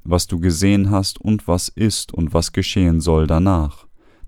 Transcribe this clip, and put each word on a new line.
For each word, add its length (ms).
was 240
du 140
gesehen 500
hast 300
und 260
was 220
ist 440
und 220
was 180
geschehen 480
soll 260
danach. 600